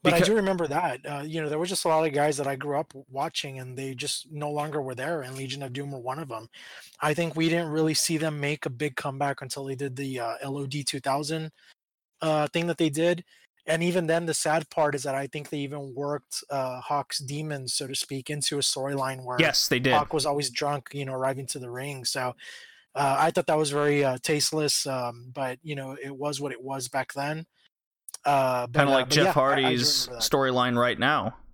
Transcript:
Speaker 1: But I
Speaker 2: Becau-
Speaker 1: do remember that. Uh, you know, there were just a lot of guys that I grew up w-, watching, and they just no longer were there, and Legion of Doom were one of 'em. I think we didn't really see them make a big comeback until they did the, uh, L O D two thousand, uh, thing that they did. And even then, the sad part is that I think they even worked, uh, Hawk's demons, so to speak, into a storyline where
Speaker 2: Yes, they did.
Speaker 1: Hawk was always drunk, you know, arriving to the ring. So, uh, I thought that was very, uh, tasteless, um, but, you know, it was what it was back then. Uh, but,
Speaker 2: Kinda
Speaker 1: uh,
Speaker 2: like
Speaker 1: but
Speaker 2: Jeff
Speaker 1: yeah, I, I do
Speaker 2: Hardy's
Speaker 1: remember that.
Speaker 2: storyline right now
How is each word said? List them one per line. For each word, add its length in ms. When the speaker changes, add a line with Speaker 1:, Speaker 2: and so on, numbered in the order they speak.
Speaker 1:
But 120
I 60
Speaker 2:
Becau- 40
Speaker 1:
do 120
remember 280
that. 400
Uh, 180
you 180
know, 80
there 100
were 80
just 180
a 20
lot 200
of 40
guys 260
that 100
I 80
grew 240
up 100
w-, 180
watching, 520
and 180
they 160
just 380
no 180
longer 320
were 140
there, 260
and 160
Legion 240
of 120
Doom 180
were 80
one 180
of 140
'em. 160
I 120
think 220
we 140
didn't 200
really 240
see 240
them 220
make 260
a 60
big 240
comeback 480
until 220
they 100
did 200
the, 240
uh, 220
L 160
O 80
D 180
two 160
thousand, 520
uh, 280
thing 180
that 140
they 100
did. 340
And 160
even 240
then, 180
the 80
sad 380
part 240
is 80
that 100
I 140
think 220
they 100
even 340
worked, 560
uh, 320
Hawk's 380
demons, 560
so 100
to 80
speak, 380
into 260
a 40
storyline 640
where 160
Speaker 2:
Yes, 280
they 120
did. 140
Speaker 1:
Hawk 200
was 120
always 240
drunk, 440
you 120
know, 80
arriving 340
to 120
the 100
ring. 360
So, 300
uh, 240
I 100
thought 160
that 140
was 100
very, 340
uh, 200
tasteless, 640
um, 440
but, 300
you 140
know, 280
it 140
was 240
what 100
it 120
was 240
back 260
then. 320
Uh, 420
but, 120
Speaker 2:
Kinda 120
Speaker 1:
uh, 40
Speaker 2:
like 140
Speaker 1:
but 60
Speaker 2:
Jeff 200
Speaker 1:
yeah, 60
I, 120
I 20
do 80
Speaker 2:
Hardy's 440
Speaker 1:
remember 160
that. 80
Speaker 2:
storyline 480
right 200
now 360